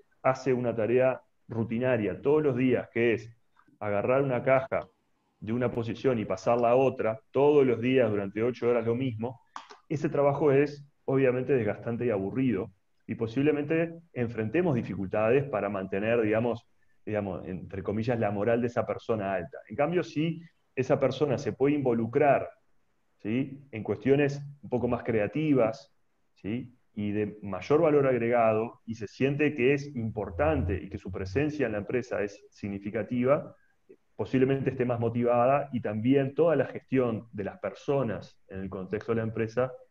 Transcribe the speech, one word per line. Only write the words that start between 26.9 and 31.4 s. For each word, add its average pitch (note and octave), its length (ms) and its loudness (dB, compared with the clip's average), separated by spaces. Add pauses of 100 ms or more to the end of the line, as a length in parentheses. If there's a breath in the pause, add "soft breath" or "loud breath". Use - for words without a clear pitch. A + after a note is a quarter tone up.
y G#2 160 -4
de G#2 320 -4
mayor G2 380 0
valor D3 260 4
agregado, A#2 800 2
y A2+ 80 -8
se A2 140 -10
siente C#3+ 460 0
que C#3+ 200 4
es C#3+ 220 -6
importante A2 840 -2
y F#2 80 -12
que G#2+ 100 -10
su G2+ 120 -14
presencia B2 560 -2